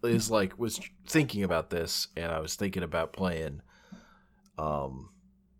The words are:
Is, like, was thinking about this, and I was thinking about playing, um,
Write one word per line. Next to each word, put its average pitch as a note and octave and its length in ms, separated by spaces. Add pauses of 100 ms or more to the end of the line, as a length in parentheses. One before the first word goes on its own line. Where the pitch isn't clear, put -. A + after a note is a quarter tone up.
Is, A2+ 260
like, G2+ 280
was A2+ 200 (280)
thinking B2+ 360
about D#2+ 260
this, - 460
and E2 160
I D#2+ 80
was D#2+ 160
thinking F#2+ 280
about D#2+ 300
playing, D#2+ 480 (960)
um, C#2+ 520 (500)